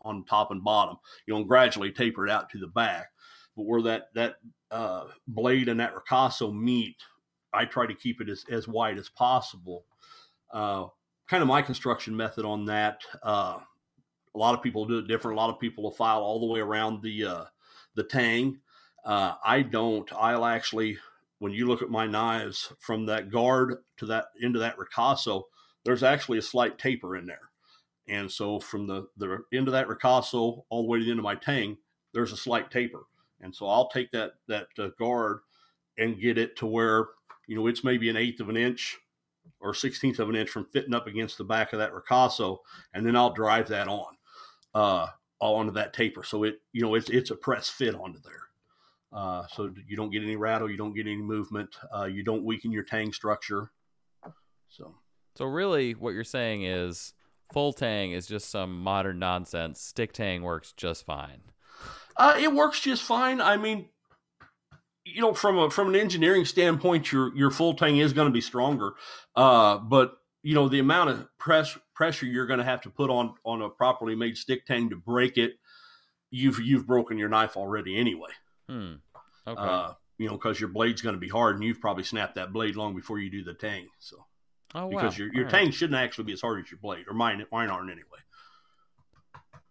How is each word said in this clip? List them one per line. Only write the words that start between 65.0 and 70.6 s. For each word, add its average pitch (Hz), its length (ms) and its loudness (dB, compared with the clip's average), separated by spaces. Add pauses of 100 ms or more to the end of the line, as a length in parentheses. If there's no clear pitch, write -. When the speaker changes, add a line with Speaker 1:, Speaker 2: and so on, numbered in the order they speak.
Speaker 1:
you 180 180 -6
know, 220 120 4
from 196 240 2
a, 160 140 6
from 196 180 2
an 190 60 4
engineering 180 500 6
standpoint, 170 640 4
your, 131 240 2
your 139 140 6
full 165 240 4
tang 151 240 4
is 147 160 6
gonna 147 160 4
be 120 120 4
stronger. 123 520 0 (420)
Uh, 117 440 8
but, 127 400 6 (240)
you 151 100 -2
know, 143 160 6